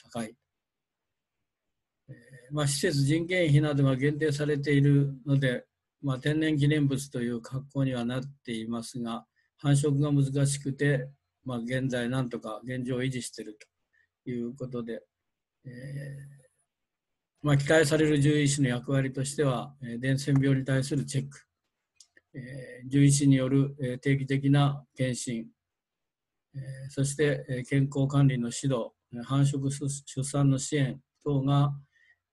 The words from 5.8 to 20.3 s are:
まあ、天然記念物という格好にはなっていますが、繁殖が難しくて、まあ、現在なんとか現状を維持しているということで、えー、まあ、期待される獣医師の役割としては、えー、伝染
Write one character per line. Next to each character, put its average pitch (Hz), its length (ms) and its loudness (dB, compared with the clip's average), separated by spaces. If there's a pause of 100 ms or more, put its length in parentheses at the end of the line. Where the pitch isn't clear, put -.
ま 135 140 -2
あ、 127 40 -8
天 151 220 0
然 156 160 0
記 143 100 2
念 147 200 2
物 135 220 -4
と 123 120 -6
い 120 80 -2
う 117 120 -6
格 135 300 -10
好 135 120 -2
に 131 100 -2
は 120 100 -4
な 127 180 -4
っ - 20 -8 (200)
て 120 100 -8
い 110 140 -6
ま 117 140 -6
す 120 180 -12
が、 117 260 -8 (320)
繁 143 160 2
殖 143 260 2
が 147 120 0
難 139 360 2
し - 100 -2
く - 160 -6
て、 143 340 0 (380)
ま 127 100 -6
あ、 - 40 -4
現 127 280 -4
在 120 220 -2
な 131 120 -2
ん 120 80 -4
と 117 100 -8
か 110 240 -12
現 127 200 -8
状 127 120 -4
を 123 80 -4
維 131 80 -4
持 127 100 -8
し - 80 -10
て 110 140 -14
い - 20 -12
る 107 140 -18 (680)
と 127 60 -8
い 120 100 -6
う 120 140 -8
こ 127 120 -12
と 120 140 -8
で、 113 220 -10 (640)
え 127 40 -16
ー、 139 720 -16 (1000)
ま 147 100 4
あ、 143 40 6
期 143 120 0
待 160 160 6
さ 156 120 2
れ 156 120 4
る 151 80 4
獣 147 240 4
医 143 80 4
師 143 140 0
の 127 60 2
役 123 220 -4
割 135 220 0
と 135 100 -4
し - 120 -8
て 156 80 2
は、 123 400 -2
え 117 120 -10
ー、 120 40 -8
伝 131 180 0
染 139 260 2